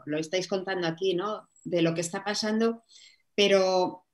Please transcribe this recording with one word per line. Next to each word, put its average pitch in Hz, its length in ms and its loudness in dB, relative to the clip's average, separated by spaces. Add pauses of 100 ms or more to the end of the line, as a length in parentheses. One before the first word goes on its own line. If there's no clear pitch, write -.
lo 151 120 -4
estáis 180 300 -4
contando 185 400 -4
aquí, 175 280 -2
¿no? 202 340 -6 (160)
De 170 160 0
lo 165 120 2
que 165 60 -4
está 185 240 -6
pasando, 220 600 -2 (520)
pero 185 800 4